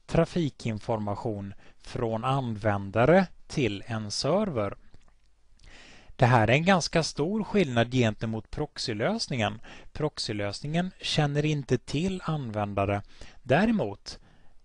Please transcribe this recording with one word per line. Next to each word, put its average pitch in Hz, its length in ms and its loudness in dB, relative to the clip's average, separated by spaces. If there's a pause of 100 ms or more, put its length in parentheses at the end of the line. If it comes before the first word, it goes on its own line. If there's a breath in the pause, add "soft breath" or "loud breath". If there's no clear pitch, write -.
trafikinformation 107 1500 -2 (240 soft breath)
från 113 460 -4
användare 117 1040 2 (200)
till 101 400 -2
en 110 240 -6
server. 139 640 -2 (1400 loud breath)
Det 131 100 4
här 117 220 6
är 117 60 4
en 156 120 2
ganska 170 380 2
stor 190 400 -2
skillnad 123 480 2
gentemot 113 600 0
proxylösningen. 123 1120 -4 (320 loud breath)
Proxylösningen 147 1000 -4 (100)
känner 147 440 0
inte 147 320 0
till 185 480 -4
användare. 101 760 0 (420 loud breath)
Däremot, 160 760 0 (460 soft breath)